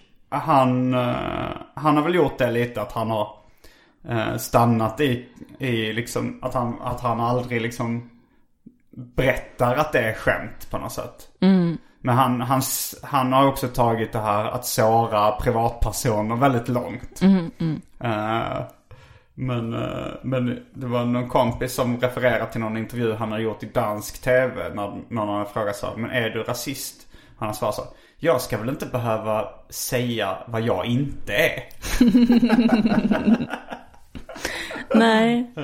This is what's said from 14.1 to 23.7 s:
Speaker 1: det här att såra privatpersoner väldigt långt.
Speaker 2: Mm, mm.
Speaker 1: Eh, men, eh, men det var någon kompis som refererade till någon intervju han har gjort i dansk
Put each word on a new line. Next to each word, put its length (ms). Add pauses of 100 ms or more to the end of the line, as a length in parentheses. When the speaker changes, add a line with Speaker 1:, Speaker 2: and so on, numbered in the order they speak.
Speaker 1:
det 60
här 260
att 220
såra 680
privatpersoner 1040
väldigt 320
långt. 540
Speaker 2:
Mm, 360
mm. 220 (200)
Speaker 1:
Eh, 600 (720)
men, 400
eh, 320 (160)
men 380 (140)
det 120
var 180
någon 240
kompis 460
som 260
refererade 520
till 80
någon 160
intervju 380
han 180
har 60
gjort 240
i 40
dansk 560